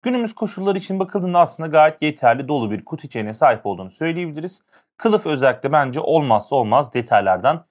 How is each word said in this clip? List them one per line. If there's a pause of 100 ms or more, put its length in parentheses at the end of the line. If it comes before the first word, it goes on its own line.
Günümüz
koşulları
için
bakıldığında
aslında
gayet
yeterli,
dolu
bir
kutu
içeriğine
sahip
olduğunu
söyleyebiliriz. (340)
Kılıf
özellikle
bence
olmazsa
olmaz
detaylardan